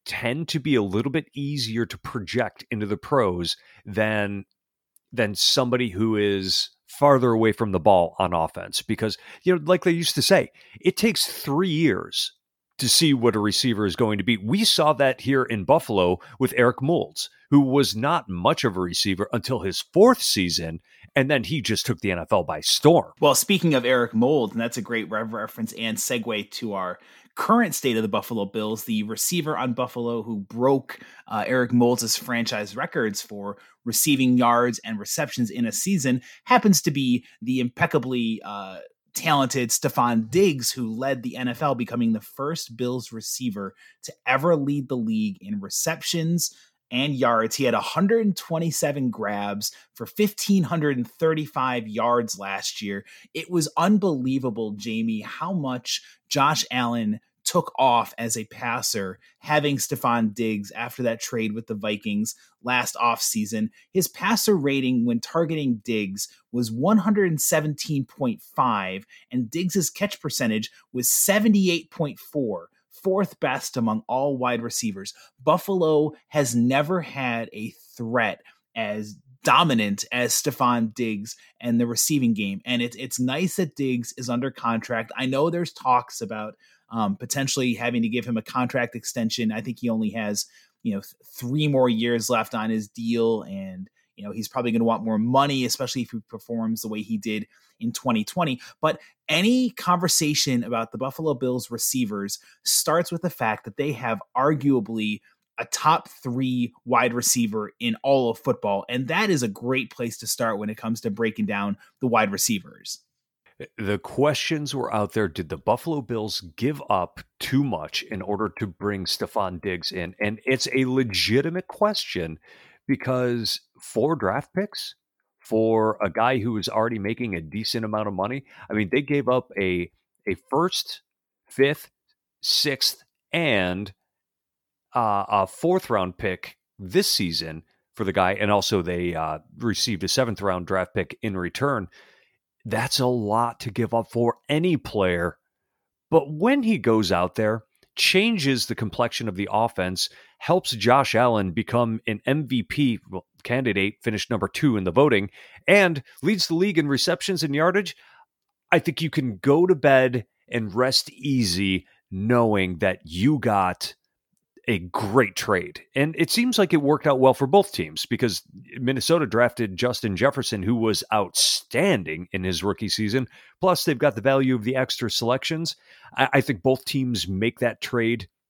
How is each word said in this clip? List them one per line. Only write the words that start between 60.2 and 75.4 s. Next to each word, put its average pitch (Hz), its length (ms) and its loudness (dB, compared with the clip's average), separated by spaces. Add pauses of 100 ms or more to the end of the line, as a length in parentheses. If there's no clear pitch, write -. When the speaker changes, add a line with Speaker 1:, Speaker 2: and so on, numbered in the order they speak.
Speaker 2:
Diggs 107 380 -4
after 120 320 -8
that 113 180 -2
trade 110 320 -4
with 113 140 -10
the 113 80 -6
Vikings 107 600 -4 (280)
last 120 320 -2
offseason. 110 720 -2 (240)
His 185 160 0
passer 202 480 0
rating 135 480 2
when 117 160 0
targeting 151 640 -2
Diggs 104 440 -4 (240)
was 117 200 -2
one 170 260 4
hundred 196 320 2
and 156 100 -2
seventeen 151 640 -2
point 120 360 -4
five, 101 640 -2 (260)
and 123 200 -4
Diggs's 175 400 -2
catch - 320 -6
percentage 113 480 -2 (220)
was 123 180 -2
seventy-eight 196 800 2
point 147 280 -6
four, 104 520 -6 (180)
fourth 190 520 -2
best 139 360 -4
among 110 320 0
all 135 300 -2
wide 123 240 -2
receivers. 104 500 -6 (260)
Buffalo 156 720 2 (160)